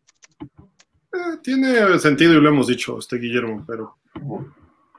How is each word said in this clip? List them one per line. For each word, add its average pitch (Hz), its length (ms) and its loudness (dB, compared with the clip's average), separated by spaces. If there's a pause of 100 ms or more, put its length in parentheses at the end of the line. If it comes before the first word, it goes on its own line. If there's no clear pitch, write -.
(1120)
Eh, 349 280 -8
tiene 254 560 2
sentido 156 360 4
y 151 80 6
lo 151 80 6
hemos 135 180 2
dicho, 123 320 -4
este 123 180 -8
Guillermo, 117 480 -6
pero 110 320 -12 (1000)